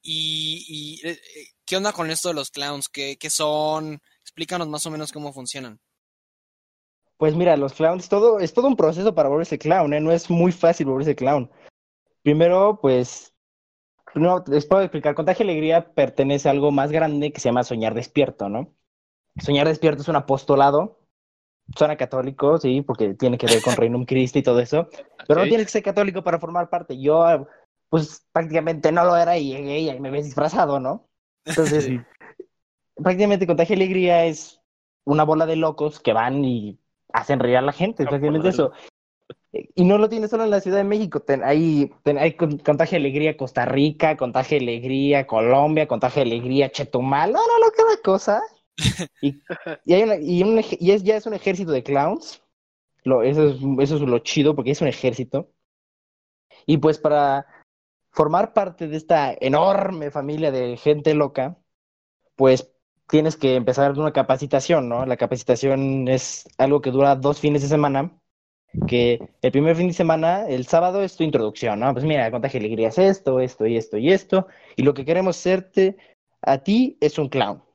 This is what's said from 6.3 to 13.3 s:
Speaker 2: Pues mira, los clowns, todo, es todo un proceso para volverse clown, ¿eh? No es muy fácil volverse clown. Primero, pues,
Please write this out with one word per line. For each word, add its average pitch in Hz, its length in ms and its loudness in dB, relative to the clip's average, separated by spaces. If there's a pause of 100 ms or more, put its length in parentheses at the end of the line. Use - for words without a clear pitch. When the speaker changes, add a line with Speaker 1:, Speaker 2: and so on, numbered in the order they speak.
Speaker 2:
Pues 156 180 0
mira, 170 220 4
los 139 160 -4
clowns, 175 360 -2
todo, 208 300 4
es 170 140 -4
todo 247 140 0
un 262 80 2
proceso 170 380 0
para 151 160 2
volverse 151 300 -2
clown, 156 340 0
¿eh? 151 80 -2
No 160 100 0
es 170 180 -2
muy 170 220 2
fácil 165 360 0
volverse 139 280 -2
clown. 131 340 -2 (720)
Primero, 180 600 4
pues, 127 520 -2 (840)